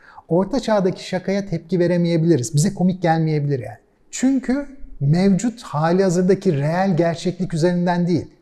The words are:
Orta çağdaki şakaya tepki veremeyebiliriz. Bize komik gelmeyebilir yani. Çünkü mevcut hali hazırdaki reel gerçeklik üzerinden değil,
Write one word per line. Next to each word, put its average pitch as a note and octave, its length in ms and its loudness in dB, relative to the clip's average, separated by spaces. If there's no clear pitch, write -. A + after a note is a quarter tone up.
Orta G3 320 0
çağdaki G3+ 480 0
şakaya G3 380 -4
tepki E3+ 340 -4
veremeyebiliriz. E3+ 760 2
Bize D#3+ 180 2
komik F#3 280 0
gelmeyebilir D#3 580 0
yani. A2+ 180 -12
Çünkü C4+ 680 -2
mevcut F#3 640 2
hali E3+ 420 0
hazırdaki F#3 540 2
reel E3+ 400 0
gerçeklik F3 560 -2
üzerinden F3 540 0
değil, F3 200 0